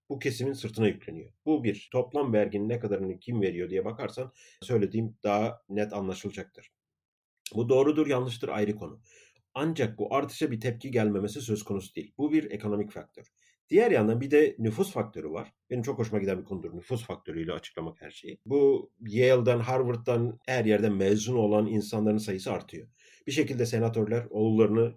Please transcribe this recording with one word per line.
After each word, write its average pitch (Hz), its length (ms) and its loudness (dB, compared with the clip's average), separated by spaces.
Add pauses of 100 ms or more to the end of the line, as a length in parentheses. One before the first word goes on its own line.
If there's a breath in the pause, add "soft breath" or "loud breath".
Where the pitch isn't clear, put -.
bu 139 100 -8
kesimin 131 340 -4
sırtına 110 340 -2
yükleniyor. 82 440 -6 (140)
Bu 151 180 2
bir. 104 280 -4
Toplam 127 420 0
verginin 104 360 0
ne 120 100 -2
kadarını 95 400 -4
kim 120 220 -4
veriyor 90 280 -2
diye 95 160 -2
bakarsan 117 460 -8 (300 soft breath)
söylediğim 113 640 0
daha 107 460 0
net 104 240 -2
anlaşılacaktır. 95 800 -8 (840)
Bu 120 140 0
doğrudur, 143 380 4
yanlıştır 127 420 -2
ayrı 104 260 0
konu. - 260 -14 (520 soft breath)
Ancak 139 440 -2
bu - 180 -2
artışa 143 360 0
bir 113 80 -4
tepki 120 320 -4
gelmemesi 107 500 0
söz 110 220 -2
konusu 98 320 -8
değil. - 220 -10
Bu 147 140 -2
bir 156 200 2
ekonomik 104 400 -4
faktör. - 340 -16 (440)
Diğer 214 220 6
yandan 113 300 4
bir 135 100 -6
de 147 280 6
nüfus 113 320 0
faktörü 87 380 -6
var. - 240 -10 (160)
Benim 123 140 -4
çok 113 160 -4
hoşuma 110 220 -2
giden 95 180 -2
bir 87 40 -10
konudur 85 320 -10
nüfus 113 280 -6
faktörüyle 82 500 -8
açıklamak 82 480 -10
her 76 100 -18
şeyi. - 340 -16
Bu 139 460 4 (160)
Yale'dan, 123 520 4
Harvard'dan 120 840 -2
her 123 200 0
yerden 104 280 4
mezun 104 420 2
olan 107 320 4
insanların 107 500 0
sayısı 104 340 -4
artıyor. 85 360 -8 (400 soft breath)
Bir - 40 -4
şekilde 127 340 0
senatörler 113 640 0
oğullarını, 110 680 4